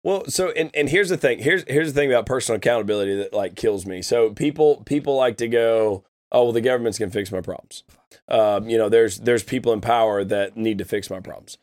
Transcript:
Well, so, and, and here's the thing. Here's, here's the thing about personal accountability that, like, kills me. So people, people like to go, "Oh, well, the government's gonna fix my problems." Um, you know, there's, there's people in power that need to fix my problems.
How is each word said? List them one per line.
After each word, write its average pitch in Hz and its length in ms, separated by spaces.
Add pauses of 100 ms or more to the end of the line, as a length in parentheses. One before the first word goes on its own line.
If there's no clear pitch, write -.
Well, 190 260
so, 185 240
and, 156 220
and 147 140
here's 180 220
the 180 80
thing. 123 220
Here's, 156 280
here's 151 240
the 139 80
thing 143 100
about 117 160
personal 120 300
accountability 104 600
that, 98 160
like, 95 240
kills 101 280
me. 92 160
So 117 280
people, 147 560
people 143 320
like 127 220
to 117 100
go, 113 560 (260)
"Oh, 123 140
well, 117 80
the 117 80
government's 120 360
gonna 98 140
fix 101 220
my 92 80
problems." - 420 (460)
Um, 107 400
you 113 80
know, 110 100
there's, 107 320
there's 113 240
people 120 300
in 104 80
power 113 420
that 101 320
need 110 220
to 95 80
fix 104 240
my 95 100
problems. - 440